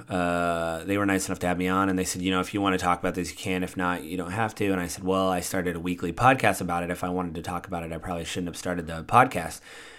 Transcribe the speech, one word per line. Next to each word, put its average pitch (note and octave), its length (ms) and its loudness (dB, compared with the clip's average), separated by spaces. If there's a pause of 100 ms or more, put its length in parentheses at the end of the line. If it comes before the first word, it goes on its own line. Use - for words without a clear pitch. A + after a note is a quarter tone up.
(100)
uh, E2+ 760 0
they G2 140 0
were G2+ 80 2
nice F#2+ 220 2
enough F2+ 100 -4
to - 80 -2
have F2 100 2
me F2+ 120 0
on, F#2+ 200 4
and F#2 100 2
they F#2 60 0
said, F#2 160 -4
you F#2 100 0
know, F#2 100 4
"If F2+ 120 -2
you G#2 80 0
wanna F#2+ 160 4
talk F2+ 220 2
about F2+ 160 -2
this, F2 160 -2
you - 80 -12
can. F#2 240 -2
If F2 120 -4
not, F2+ 300 0
you E2+ 140 -6
don't F2 140 -6
have A2 240 -2
to." G#2 140 0
And F#2 120 0
I F2 40 -2
said, E2 160 -8
"Well, F#2+ 280 2
I F2+ 100 2
started F2 360 -2
a E2 40 -8
weekly F2 320 -2
podcast A#2 480 4
about F2 220 -2
it. F2 80 -2
If F2 120 -4
I F2+ 60 -2
wanted F2+ 280 -2
to E2+ 60 -6
talk F2 240 -6
about E2+ 180 -6
it, E2 80 -8
I E2 40 -4
probably E2+ 300 -6
shouldn't F2 220 -4
have D#2+ 100 -8
started F2 280 -4
the E2 160 -6
podcast." G#2+ 600 4 (360)